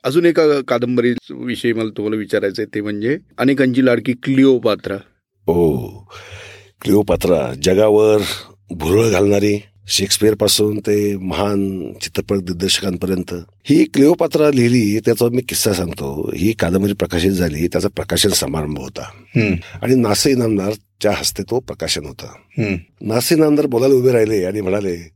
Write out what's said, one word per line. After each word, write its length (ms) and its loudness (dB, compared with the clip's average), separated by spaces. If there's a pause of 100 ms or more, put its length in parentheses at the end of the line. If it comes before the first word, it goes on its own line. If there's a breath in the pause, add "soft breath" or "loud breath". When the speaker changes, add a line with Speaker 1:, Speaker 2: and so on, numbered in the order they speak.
Speaker 1:
अजून 220 2
एका 340 4
कादंबरीविषयी 1120 -2
मला 240 -4
तुम्हाला 200 -4
विचारायचंय, 480 -2
ते 160 -6
म्हणजे 380 -4 (200)
अनेकांची 480 2
लाडकी 260 2 (100)
क्लिओपात्रा. 760 2 (500)
Speaker 2:
हो, 420 0 (920 loud breath)
क्लिओपात्रा 720 0 (100)
जगावर 580 4 (500 loud breath)
भुरळ 400 0
घालणारी, 520 2 (260)
शेक्सपिअरपासून 920 0
ते 380 0
महान 760 -4 (100)
चित्रपट 340 -4
दिग्दर्शकांपर्यंत. 1000 -4 (300)
ही 200 4
क्लिओपात्रा 680 2
लिहिली, 500 2
त्याचा 280 2
मी 140 -2
किस्सा 300 -2
सांगतो. 640 -6
ही 160 0
कादंबरी 400 0
प्रकाशित 380 0
झाली, 380 -2
त्याचा 200 -2
प्रकाशन 420 -2
समारंभ 480 -4
होता 320 -14 (260)
Speaker 1:
हम्म. 180 2 (280 loud breath)
Speaker 2:
आणि 120 2
नासे 360 2
इनामदारच्या 840 -2
हस्ते 300 -6
तो 180 -4
प्रकाशन 440 -8
होता. 300 -16 (240)
Speaker 1:
हम्म. 160 -2 (260)
Speaker 2:
नासे 340 0
इनामदार 320 4
बोलायला 280 2
उभे 160 4
राहिले 340 2
आणि 160 -4
म्हणाले 340 -2 (220)